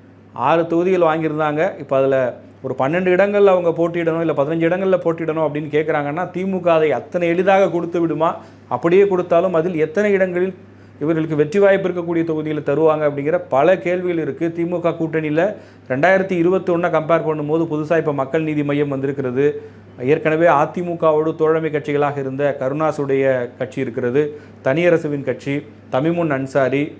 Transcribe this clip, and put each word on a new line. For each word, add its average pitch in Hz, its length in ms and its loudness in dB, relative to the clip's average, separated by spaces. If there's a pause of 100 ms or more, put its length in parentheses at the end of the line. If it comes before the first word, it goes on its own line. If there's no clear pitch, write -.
(340)
ஆறு 156 320 2
தொகுதிகள் 170 440 2
வாங்கியிருந்தாங்க. 156 680 -2
இப்ப 139 180 -4
அதுல 135 220 2 (440)
ஒரு 131 160 -6
பன்னெண்டு 175 360 0
இடங்கள்ல 202 380 4
அவங்க 175 180 2
போட்டியிடணும், 165 500 0
இல்ல 160 120 0
பதினஞ்சு 156 340 0
இடங்கள்ல 185 320 2
போட்டியிடணும் 165 460 -2
அப்படின்னு 147 260 -4
கேக்குறாங்கன்னா, 151 600 0
திமுக 185 380 -2
அதை 156 240 4
அத்தனை 170 360 -2
எளிதாக 185 420 4
கொடுத்து 170 300 -4
விடுமா? 160 300 0 (380)
அப்படியே 175 380 4
கொடுத்தாலும் 180 480 2
அதில் 165 240 0
எத்தனை 196 340 0
இடங்களில் 185 420 0 (460)
இவர்களுக்கு 156 360 -2
வெற்றி 151 220 0
வாய்ப்பு 190 300 4
இருக்கக்கூடிய 170 360 -2
தொகுதிகளை 156 380 -4
தருவாங்க 151 440 2
அப்படிங்கிற 143 320 -2 (100)
பல 160 300 4
கேள்விகள் 175 440 -2
இருக்கு. 151 340 -4
திமுக 170 400 -2
கூட்டணியில 156 460 -2 (460)
ரெண்டாயிரத்தி 185 540 2
இருபத்தொன்னை 175 480 0
கம்பேர் 160 380 0
பண்ணும்போது 156 380 -2
புதுசா 156 320 -2
இப்ப 151 140 -2
மக்கள் 139 300 -2
நீதி 151 200 -2
மய்யம் 143 340 -2
வந்திருக்கிறது. 135 500 -2 (560)
ஏற்கனவே 156 440 2
அதிமுகவோடு 160 880 0
தோழமை 160 360 0
கட்சிகளாக 143 480 -2
இருந்த 135 420 -2
கருணாசுடைய 139 640 0 (340)
கட்சி 127 220 -6
இருக்கிறது, 123 440 0 (400)
தனியரசுவின் 151 640 2
கட்சி, 139 260 -4 (360)
தமிமுன் 160 380 0
அன்சாரி, 135 520 0 (180)